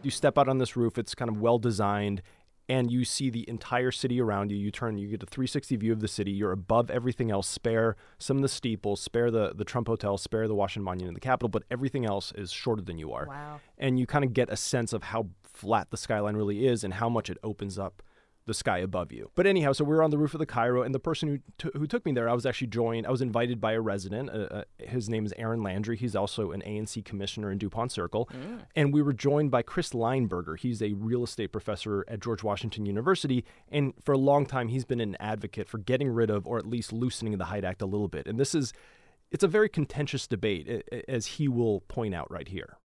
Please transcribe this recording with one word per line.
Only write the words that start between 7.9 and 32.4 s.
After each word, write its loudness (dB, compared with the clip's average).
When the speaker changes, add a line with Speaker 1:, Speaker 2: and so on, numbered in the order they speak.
Speaker 1:
some 0
of 2
the 4
steeples, -2
spare 2
the, 2
the -4
Trump -2
Hotel, 0
spare -2
the 0
Washington 0
Monument -4
and -8
the -10
Capitol, 2
but 0
everything -2
else -2
is -8
shorter -2
than -8
you -8
are. -6
Speaker 2:
Wow. -12
Speaker 1:
And 2
you 2
kind 2
of 0
get 4
a -2
sense -2
of -4
how -2
flat 0
the -6
skyline 0
really 2
is 4
and -4
how 0
much 0
it -6
opens -6
up -8
the -2
sky 0
above -2
you. -12
But 6
anyhow, 6
so 2
we 4
were 8
on 6
the 2
roof 2
of -6
the 0
Cairo, 2
and -2
the 0
person -2
who -2
t-, -6
who -2
took -2
me 0
there, 2
I 4
was 0
actually 0
joined, 0
I -4
was 2
invited 0
by 2
a 2
resident. -2
Uh, -10
uh, -6
his -4
name 0
is -4
Aaron -2
Landry. -2
He's -2
also 0
an -6
A -6
N -4
C -8
commissioner -6
in -2
DuPont -2
Circle. -2
Speaker 2:
Mm. -12
Speaker 1:
And 4
we 6
were 2
joined 2
by 4
Chris -4
Leinberger. 0
He's -2
a 0
real 0
estate -4
professor -2
at -8
George -4